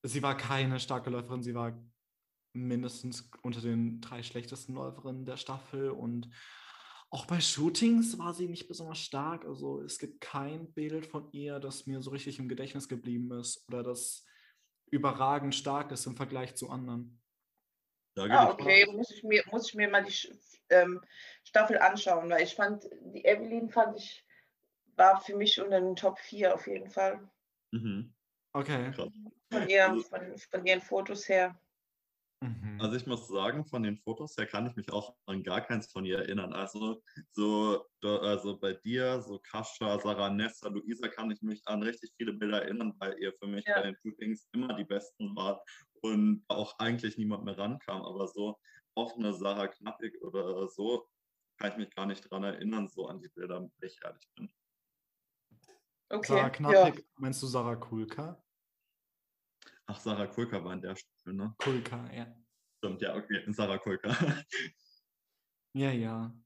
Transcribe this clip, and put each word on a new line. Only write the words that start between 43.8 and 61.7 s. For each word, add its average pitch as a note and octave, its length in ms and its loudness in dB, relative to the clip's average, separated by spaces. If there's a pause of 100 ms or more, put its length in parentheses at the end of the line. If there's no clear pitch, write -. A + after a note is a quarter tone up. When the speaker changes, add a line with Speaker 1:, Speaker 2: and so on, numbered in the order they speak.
Speaker 2:
den G2 200 -4
Shootings A2 500 -6
immer B2 220 -2
die G2+ 100 -4
Besten G2+ 520 -6
wart G2 260 -2 (400)
und G#2 460 4
auch G#2 300 -4
eigentlich A2+ 380 -2
niemand G#2 280 -2
mehr G2 120 -6
rankam. G2 460 -6
Aber F#2+ 260 -6
so G#2 300 -6 (360)
auf A#2 220 -4
eine G#2+ 160 -2
Sarah G2 360 -2
Knappig - 540 -10
oder F#2 460 -4
so A#2 400 -4 (500)
kann G#2 140 -2
ich - 60 -10
mich G2+ 160 -8
gar G2 120 -6
nicht G2 240 -6
dran G2 140 -4
erinnern, G2+ 440 -4
so - 180 -8
an - 140 -12
die - 80 -16
Bilder, F2+ 340 -8
wenn - 260 -14
ich - 160 -16
ehrlich - 320 -14
bin. - 140 -14 (1600)
Speaker 3:
Okay, G#3+ 160 -4
Speaker 1:
Sarah C3+ 240 6
Speaker 3:
ja. - 0 -
Speaker 1:
Knappig, F3 560 8 (120)
meinst C3+ 240 -2
du C3+ 40 -4
Sarah A#2+ 300 0
Kulka? A#2 680 -8 (1400)
Speaker 2:
Ach, G2+ 120 -8
Sarah G#2 280 -2
Kulka A2+ 360 -4
war F2+ 120 -6
in F2+ 80 -8
der F#2+ 140 -8
Staffel, - 360 -16
ne? G2+ 260 -4
Speaker 1:
Kulka, A#2+ 540 -4